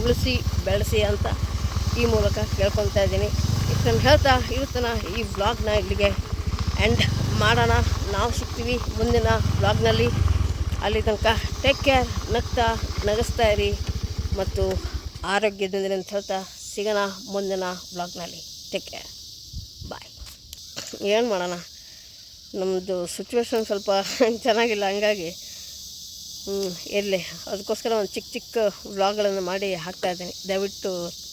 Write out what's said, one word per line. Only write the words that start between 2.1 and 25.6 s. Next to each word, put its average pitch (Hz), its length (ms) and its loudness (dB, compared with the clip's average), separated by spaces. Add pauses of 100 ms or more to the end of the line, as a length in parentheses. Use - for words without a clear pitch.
ಮೂಲಕ 208 240 4 (200)
ಕೇಳ್ಕೊತಾ 202 500 2
ಇದ್ದೀನಿ. 196 220 2 (440)
ಇಷ್ಟನ್ನು 226 340 4
ಹೇಳ್ತಾ 277 280 8 (220)
ಇವತ್ತಿನ 247 320 -2 (280)
ಈ 233 60 0 (120)
ವ್ಲಾಗ್ನ 220 360 0 (120)
ಇಲ್ಲಿಗೆ 196 280 2 (760)
ಎಂಡ್ 226 160 4 (400)
ಮಾಡೋಣ. 233 300 6 (440)
ನಾವು 226 220 2
ಸಿಗ್ತೀವಿ 240 380 -2 (220)
ಮುಂದಿನ 233 300 4 (300)
ವ್ಲಾಗ್ನಲ್ಲಿ. 220 500 4 (800)
ಅಲ್ಲಿ 214 200 2
ತನಕ 214 200 2 (360)
ಟೇಕ್ 277 240 4
ಕೇರ್, 254 220 6 (260)
ನಗ್ತಾ 233 320 2 (420)
ನಗಿಸ್ತಾ 226 460 2
ಇರಿ 202 140 2 (680)
ಮತ್ತು 190 260 0 (680)
ಆರೋಗ್ಯದಿಂದಿರಿ 196 640 0
ಅಂತ 180 160 -8
ಹೇಳ್ತಾ 196 240 -4 (340)
ಸಿಗೋಣ 208 280 0 (340)
ಮುಂದಿನ 196 300 -2 (300)
ವ್ಲಾಗ್ನಲ್ಲಿ. 175 460 -8 (320)
ಟೇಕ್ 196 200 -6
ಕೇರ್, - 160 -14 (840)
ಬಾಯ್. - 180 -14 (1080)
ಏನ್ 233 180 4
ಮಾಡೋಣ, 180 220 -2 (1080)
ನಮ್ಮದು 185 360 -2 (200)
ಸಿಚುವೇಶನ್ 226 540 -2
ಸ್ವಲ್ಪ 202 200 0 (260)
<laughs> 240 300 2
ಚೆನ್ನಾಗಿಲ್ಲ, 220 460 2
ಹಂಗಾಗಿ, 202 380 0 (1160)